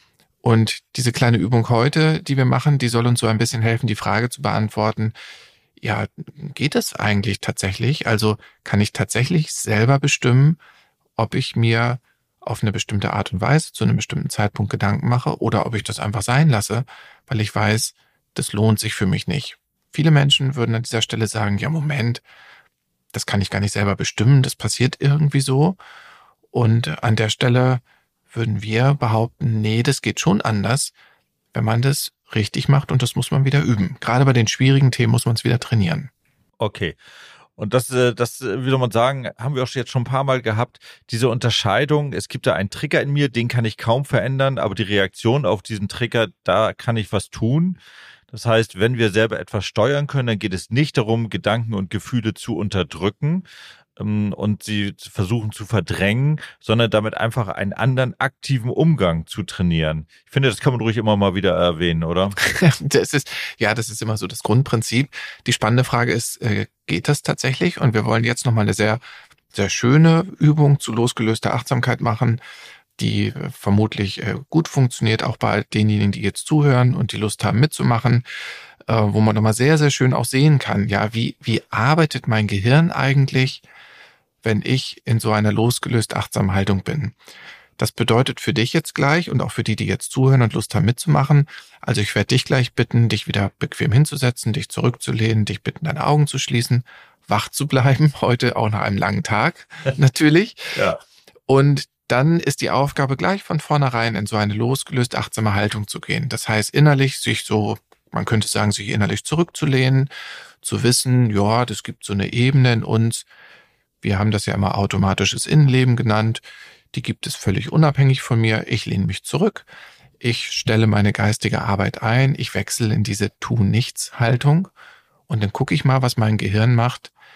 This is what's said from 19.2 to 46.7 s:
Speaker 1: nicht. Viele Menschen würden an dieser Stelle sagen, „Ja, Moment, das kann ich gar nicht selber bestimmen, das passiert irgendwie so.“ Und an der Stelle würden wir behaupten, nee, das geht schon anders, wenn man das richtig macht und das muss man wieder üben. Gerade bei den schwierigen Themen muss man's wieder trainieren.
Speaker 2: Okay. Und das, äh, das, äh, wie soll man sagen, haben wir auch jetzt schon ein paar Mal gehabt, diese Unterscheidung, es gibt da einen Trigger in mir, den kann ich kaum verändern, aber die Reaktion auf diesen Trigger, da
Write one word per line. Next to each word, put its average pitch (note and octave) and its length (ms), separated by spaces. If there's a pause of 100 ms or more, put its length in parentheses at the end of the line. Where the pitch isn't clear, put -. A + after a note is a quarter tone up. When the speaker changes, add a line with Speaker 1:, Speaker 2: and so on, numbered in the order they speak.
Speaker 1:
nicht. - 300 (360)
Viele D#3 180
Menschen C#3+ 440
würden A#2 200
an A2+ 80
dieser A#2 200
Stelle A2+ 240
sagen, G2+ 320
„Ja, D3 100
Moment, C#3+ 540 (920)
das - 140
kann G2+ 160
ich - 80
gar G2+ 100
nicht G2+ 120
selber G2+ 240
bestimmen, B2+ 460
das - 120
passiert - 460
irgendwie C#3+ 400
so.“ C#3+ 360 (760)
Und A#2+ 520
an A2+ 140
der G#2+ 120
Stelle B2+ 520 (520)
würden A2 300
wir A#2 320
behaupten, A2+ 640
nee, A2 220
das C3+ 200
geht - 180
schon G3 200
anders, G#2+ 520 (600)
wenn A#2 120
man A2+ 180
das C#3 300 (220)
richtig A2 340
macht C#3+ 240
und B2+ 100
das - 140
muss C3+ 160
man C3+ 120
wieder C#3 160
üben. G#2 400
Gerade B2+ 240
bei C3+ 80
den A#2 140
schwierigen C3+ 460
Themen A#2 180
muss A#2+ 160
man's A2+ 180
wieder B2 140
trainieren. G2+ 520 (480)
Speaker 2:
Okay. G2+ 380 (600)
Und G#2+ 180
das, C3 160
äh, B2 240
das, A#2 260
äh, B2 240
wie C3+ 60
soll C3+ 80
man B2 140
sagen, B2+ 440
haben C#3+ 200
wir B2+ 80
auch A#2+ 40
jetzt A#2+ 220
schon B2 120
ein - 40
paar C3+ 180
Mal C3 160
gehabt, A2 380 (320)
diese A#2+ 180
Unterscheidung, B2 840
es F2+ 160
gibt - 180
da G#2 80
einen G2 160
Trigger D3 320
in C#3 80
mir, C#3+ 180
den A#2+ 200
kann A#2+ 160
ich G#2+ 120
kaum B2 280
verändern, C3 540
aber G2 180
die G#2+ 80
Reaktion G#2 600
auf G2 160
diesen G2+ 280
Trigger, C3+ 400 (160)
da G2 280